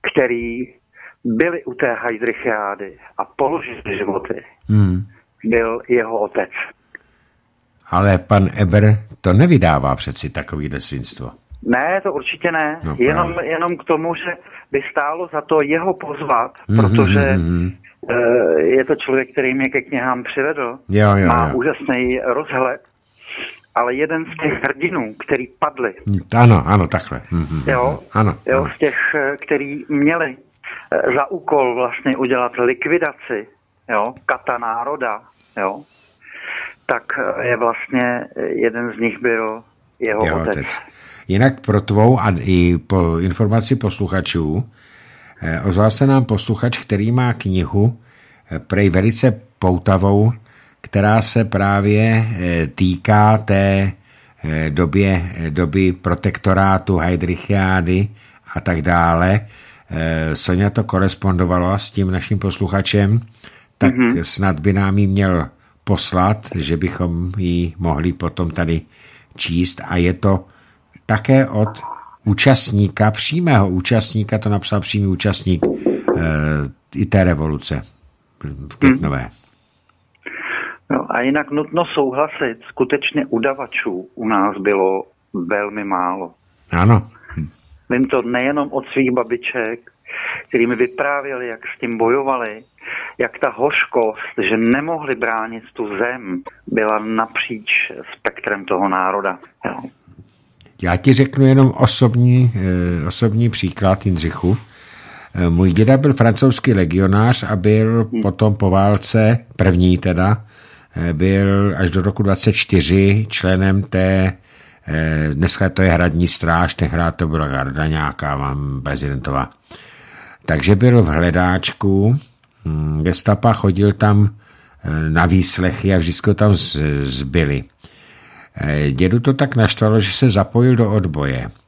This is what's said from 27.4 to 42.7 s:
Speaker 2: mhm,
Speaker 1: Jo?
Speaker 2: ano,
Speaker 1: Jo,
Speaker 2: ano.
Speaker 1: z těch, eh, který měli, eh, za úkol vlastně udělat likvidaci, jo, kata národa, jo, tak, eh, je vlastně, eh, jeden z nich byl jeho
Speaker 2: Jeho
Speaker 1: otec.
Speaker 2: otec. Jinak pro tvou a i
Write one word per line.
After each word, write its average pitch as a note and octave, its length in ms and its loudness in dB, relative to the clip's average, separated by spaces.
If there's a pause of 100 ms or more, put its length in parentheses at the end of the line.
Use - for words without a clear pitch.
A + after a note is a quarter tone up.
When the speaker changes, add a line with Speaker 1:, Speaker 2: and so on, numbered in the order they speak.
Speaker 2:
mhm, D2 140 -6
Speaker 1:
Jo? B2+ 280 0 (140)
Speaker 2:
ano, G#2+ 240 0 (100)
Speaker 1:
Jo, C3+ 180 0
Speaker 2:
ano. D3 100 -6
Speaker 1:
z - 40 -20
těch, D3 180 0 (180)
eh, C#3+ 220 -2
který C#3+ 520 -6
měli, D3+ 480 0 (560)
eh, - 220 0
za C#3 160 -2
úkol C#3+ 440 0
vlastně B2+ 420 -4
udělat B2 420 -2
likvidaci, C3 880 -2 (440)
jo, A2+ 240 0 (120)
kata B2+ 320 -4
národa, A#2 640 -6 (400)
jo, G2 220 -4 (1040)
tak, B2 160 -4 (160)
eh, G#2+ 280 -4
je A#2+ 100 0
vlastně, B2 680 -2 (120)
eh, - 100 -6
jeden A#2 500 -4
z A2 40 -14
nich A2+ 220 -2
byl A2+ 400 -2 (380)
jeho A2 240 0
Speaker 2:
Jeho E2 160 0
Speaker 1:
otec. F#2+ 160 -2
Speaker 2:
otec. C#2 220 -8 (500)
Jinak B2 320 2
pro G#2 200 2
tvou G#2+ 400 4
a G2+ 180 0
i F2 400 4